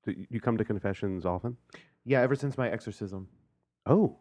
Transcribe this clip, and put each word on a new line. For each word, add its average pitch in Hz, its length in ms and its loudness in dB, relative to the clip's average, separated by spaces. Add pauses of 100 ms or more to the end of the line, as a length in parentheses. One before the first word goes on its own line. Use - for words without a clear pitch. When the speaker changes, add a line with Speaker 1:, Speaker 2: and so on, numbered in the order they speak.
Speaker 1:
So 101 100 -2
y-, 95 140 -12
you 113 100 -6
come 117 180 2
to 110 60 0
confessions 98 600 -2
often? 90 320 -2 (480)
Speaker 2:
Yeah, 127 160 4
ever 127 140 4
since 135 220 -4
my 123 120 0
exorcism. 98 580 -6 (600)
Speaker 1:
Oh. 190 340 4